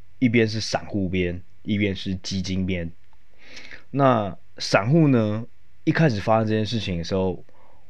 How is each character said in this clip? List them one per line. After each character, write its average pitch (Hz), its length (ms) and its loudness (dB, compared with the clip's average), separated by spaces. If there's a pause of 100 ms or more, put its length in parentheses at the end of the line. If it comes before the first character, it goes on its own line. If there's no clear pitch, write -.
(200)
一 123 100 4
边 113 180 4
是 107 140 -4
散 87 240 -4
户 95 240 -2
边， 90 320 0 (220)
一 104 140 0
边 101 160 2
是 95 220 -4
基 95 260 -4
金 92 240 -2
边。 87 240 -2 (1000)
那 123 440 4 (220)
散 104 320 2
户 156 200 6
呢， 113 360 4 (380)
一 156 80 4
开 160 180 4
始 104 120 0
发 110 160 4
生 110 100 4
这 110 80 2
件 107 100 2
事 110 140 0
情 95 180 -2
的 82 60 -4
时 90 100 -2
候， 95 300 0 (460)